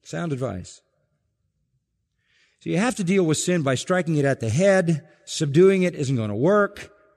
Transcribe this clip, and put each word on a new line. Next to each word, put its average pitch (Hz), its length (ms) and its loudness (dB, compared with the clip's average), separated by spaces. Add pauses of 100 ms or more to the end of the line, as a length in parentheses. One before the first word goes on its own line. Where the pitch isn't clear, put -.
Sound 165 280 -8
advice. 113 500 -8 (1800)
So - 100 -12
you 165 80 0
have 226 180 0
to 214 80 -6
deal 190 200 2
with 156 140 2
sin 180 240 0
by 135 140 0
striking 165 400 -2
it 143 100 0
at 135 140 0
the 113 100 -4
head. 170 560 2 (200)
Subduing 180 580 2
it 175 120 -2
isn't 135 200 -2
gonna 107 200 -2
work. 196 580 0 (240)